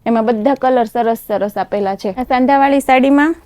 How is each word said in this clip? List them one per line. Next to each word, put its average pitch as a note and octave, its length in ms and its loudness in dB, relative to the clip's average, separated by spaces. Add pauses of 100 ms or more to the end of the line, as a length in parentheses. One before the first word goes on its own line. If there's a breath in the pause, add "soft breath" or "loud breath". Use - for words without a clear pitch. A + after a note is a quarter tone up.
એમાં A3+ 200 0
બધા A#3 300 0
કલર B3+ 320 0
સરસ A3+ 400 -2
સરસ G3+ 340 -4
આપેલા G3 400 -4
છે. G3 160 -6
આ B3+ 120 -6
સાંધાવાળી C#4 600 2
સાડીમાં C#4 440 2 (120)